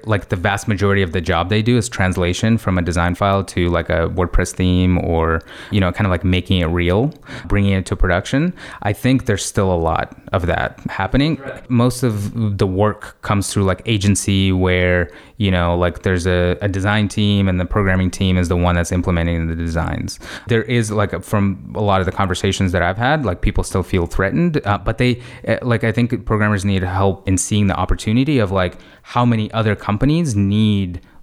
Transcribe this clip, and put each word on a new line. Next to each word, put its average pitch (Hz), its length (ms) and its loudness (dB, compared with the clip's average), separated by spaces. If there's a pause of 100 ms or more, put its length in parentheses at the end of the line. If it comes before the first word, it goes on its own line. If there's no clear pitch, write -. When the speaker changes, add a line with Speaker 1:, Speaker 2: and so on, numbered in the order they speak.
Speaker 1:
like, 107 240 -2
the 104 80 -2
vast 98 320 -2
majority 98 320 2
of 87 120 0
the 90 100 -2
job 85 260 0
they 107 140 0
do 120 160 2
is 110 100 -2
translation 92 680 0
from 92 180 0
a 87 60 2
design 87 320 0
file 98 300 2
to, 87 260 -2
like, 85 180 -2
a 82 220 0
WordPress 87 420 0
theme 90 460 2
or, 82 420 0 (300)
you 104 100 2
know, 90 120 2
kind 110 140 -2
of, 92 40 0
like, 87 140 -2
making 92 360 0
it 82 60 0
real, 87 440 0 (360)
bringing 101 260 2
it 95 140 0
to 95 100 -4
production. 113 560 0 (300)
I 104 100 -2
think 123 320 0
there's 101 220 -2
still 95 260 0
a 85 80 0
lot 80 340 -2 (200)
of 87 100 0
that 85 340 -2 (120)
happening. 135 460 0
Speaker 2:
Right. - 340 -12
Speaker 1:
Most 123 320 2
of 104 560 -2
the 104 80 2
work 98 560 -2
comes 101 280 0
through, 101 140 0
like, 92 220 0
agency 98 720 2
where, 90 500 2 (280)
you 98 160 2
know, 87 240 2
like, 87 260 0
there's 90 240 0
a, 90 340 2
a 104 60 -2
design 101 400 0
team 101 400 2
and 90 140 0
the 90 40 0
programming 92 460 2
team 92 260 0
is 90 120 0
the 90 80 0
one 87 180 2
that's 87 160 0
implementing 85 560 0
the 82 80 -4
designs. 82 640 -4 (300)
There 113 160 0
is, 117 260 0
like, 104 220 0
a, 85 80 -6
from 98 560 -2
a 101 40 -4
lot 98 200 4
of 87 60 0
the 90 60 -2
conversations 92 600 0
that 87 100 2
I've 92 160 0
had, 135 260 0
like, 90 160 -2
people 98 220 0
still 90 220 -2
feel 85 220 0
threatened, 151 580 0
uh, 101 140 0
but 107 200 -4
they, 123 240 0 (240)
uh, 113 160 0
like, 117 220 0
I 113 80 0
think 117 340 -2
programmers 104 380 0
need 98 180 2
help 95 460 0
in 92 100 2
seeing 104 300 0
the 82 80 0
opportunity 123 640 0
of, 98 100 0
like, 90 280 0 (240)
how 123 220 -2
many 110 280 2
other 107 240 0
companies 135 580 0
need 98 680 2 (220)